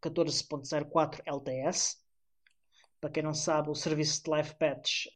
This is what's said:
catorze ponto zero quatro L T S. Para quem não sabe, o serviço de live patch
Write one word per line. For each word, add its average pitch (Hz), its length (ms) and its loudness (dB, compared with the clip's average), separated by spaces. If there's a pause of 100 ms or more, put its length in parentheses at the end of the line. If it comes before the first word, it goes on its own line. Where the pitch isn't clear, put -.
catorze 165 460 0
ponto 139 200 -6
zero 147 200 0
quatro 151 400 2
L 143 140 -4
T 135 100 -6
S. 135 460 0 (1000)
Para 151 120 -8
quem 156 100 0
não 151 140 -2
sabe, 151 340 2
o 147 60 -2
serviço 151 480 0
de 165 80 -4
live 151 240 2
patch - 500 0 (100)